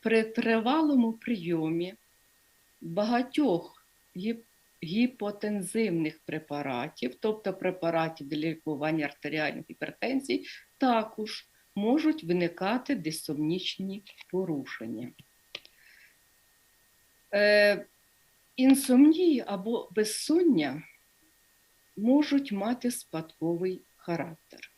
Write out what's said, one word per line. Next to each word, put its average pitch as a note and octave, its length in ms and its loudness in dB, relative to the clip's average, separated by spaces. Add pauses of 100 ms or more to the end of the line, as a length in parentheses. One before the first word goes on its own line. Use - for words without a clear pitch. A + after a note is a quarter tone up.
при A3+ 220 2
тривалому A#3 880 2
прийомі E3+ 800 -2 (880)
багатьох G#3+ 1040 0 (300)
гіп-, A3+ 260 -6 (420)
гіпотензивних G3+ 1400 -2
препаратів, D3 960 -6
тобто G#3+ 340 -4
препаратів E3 720 -2
для D3+ 80 -6
лікування D#3 680 -4
артеріальної D3+ 640 -6
гіпертензії, - 760 -4 (320)
також A3 680 -2 (280)
можуть D4+ 500 0
виникати F3+ 680 -2
дисомнічні E3 1080 -4 (280)
порушення. B2 800 -6 (2250)
Е, G#3 520 4 (680)
інсомнії C4+ 920 6
або G3+ 480 -4
безсоння G#3+ 880 2 (1120)
можуть C#4 560 2
мати A#3 380 -2
спадковий E3+ 920 -6 (160)
характер. - 800 -10